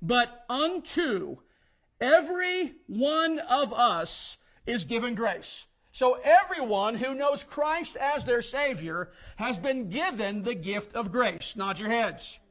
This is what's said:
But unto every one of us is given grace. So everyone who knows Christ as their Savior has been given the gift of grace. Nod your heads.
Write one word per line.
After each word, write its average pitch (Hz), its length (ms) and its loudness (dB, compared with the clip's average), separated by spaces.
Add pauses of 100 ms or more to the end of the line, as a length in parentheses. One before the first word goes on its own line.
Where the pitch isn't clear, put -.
But 240 480 0
unto 269 880 -2 (640)
every 339 760 2 (120)
one 311 540 0
of 262 320 2
us 214 640 0 (300)
is 226 180 -2
given 233 300 -2
grace. - 520 -4 (260)
So 254 320 4
everyone 269 720 4
who 262 180 -2
knows 277 300 0
Christ 311 520 -4
as 277 280 -2
their 240 160 2
Savior 180 720 -4 (260)
has 226 220 -4
been 254 320 -2
given 214 520 -2
the 226 120 -2
gift 196 400 -6
of 214 180 -4
grace. 202 420 -2
Nod 196 240 -2
your 208 120 -4
heads. 226 480 -2 (120)